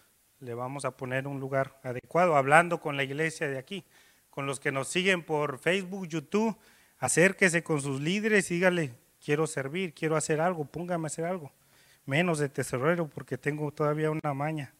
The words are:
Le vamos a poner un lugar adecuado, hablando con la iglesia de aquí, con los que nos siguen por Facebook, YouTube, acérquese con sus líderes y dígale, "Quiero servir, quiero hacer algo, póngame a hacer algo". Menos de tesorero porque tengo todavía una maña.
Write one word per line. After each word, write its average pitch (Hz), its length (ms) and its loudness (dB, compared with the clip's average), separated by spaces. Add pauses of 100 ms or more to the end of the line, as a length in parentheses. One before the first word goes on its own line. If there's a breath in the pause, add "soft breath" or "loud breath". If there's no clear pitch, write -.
(420 soft breath)
Le 123 140 -10
vamos 127 300 -8
a 131 120 -6
poner 131 320 -4
un 139 100 -6
lugar 135 460 -2
adecuado, 156 520 2
hablando 151 440 6
con 147 160 -4
la 139 80 0
iglesia 151 440 -4
de 135 100 -4
aquí, 175 260 -12 (460 soft breath)
con 139 160 -6
los 135 120 -4
que 147 140 -2
nos 135 160 -2
siguen 180 340 0
por 147 360 -2
Facebook, 190 500 -2
YouTube, 185 480 -2 (420 soft breath)
acérquese 170 640 4
con 156 180 0
sus 135 200 -4
líderes 202 500 2
y 175 40 -2
dígale, 170 400 2 (300)
"Quiero 147 220 2
servir, 151 480 -6
quiero 160 220 0
hacer 151 240 0
algo, 165 240 0
póngame 165 420 -6
a - 0 -
hacer 160 180 -6
algo". 170 280 -6 (540 soft breath)
Menos 160 340 2
de 147 80 0
tesorero 147 600 0
porque 131 300 -8
tengo 151 340 -4
todavía 151 380 0
una 151 240 -2
maña. 147 460 -6